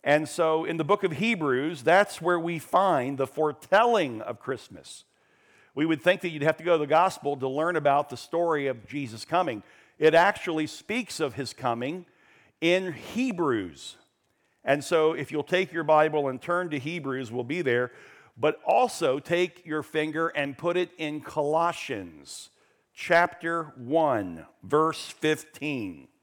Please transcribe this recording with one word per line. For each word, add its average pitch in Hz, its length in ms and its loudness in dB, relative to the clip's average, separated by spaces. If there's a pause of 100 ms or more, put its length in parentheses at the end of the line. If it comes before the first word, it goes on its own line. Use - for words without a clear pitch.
And 147 220 4
so 160 340 2
in 165 140 -4
the 165 80 0
book 202 180 2
of 180 80 0
Hebrews, 156 720 -2
that's 185 380 4
where 175 180 2
we 170 200 -4
find 147 580 2
the 131 100 0
foretelling 156 960 2
of - 180 -10
Christmas. - 640 -12 (720)
We 151 100 0
would 165 160 -2
think 185 200 4
that 180 80 -4
you'd 151 140 -6
have 156 140 4
to 160 60 -18
go 170 120 4
to - 20 2
the 147 100 0
Gospel 156 480 2
to 131 140 -4
learn 160 260 -2
about 143 340 2
the 131 60 -10
story 160 520 -2
of 113 200 -6
Jesus 123 380 -10
coming. 160 380 -2 (360)
It 151 140 6
actually 165 520 2
speaks - 540 -8
of 143 140 -2
his 131 180 -8
coming 131 540 -4 (560)
in 175 320 2
Hebrews. 139 1040 -4 (640)
And 139 180 2
so 160 300 2
if 147 180 -6
you'll 147 140 -4
take 185 300 -2
your 165 100 -4
Bible 151 460 4
and 131 120 -8
turn 175 280 -2
to 147 100 -4
Hebrews, 135 500 -6
we'll 123 140 -6
be 131 180 -6
there. 123 300 0 (460)
But 151 280 0
also 165 540 2
take 175 460 -2
your 151 180 -4
finger 156 460 -2
and 143 280 -4
put 170 200 -2
it 180 200 -2
in 151 220 -6
Colossians 143 1300 -4 (440)
chapter 170 840 0
one, 120 680 -2 (180)
verse 156 440 0
fifteen. 135 1000 -6 (160)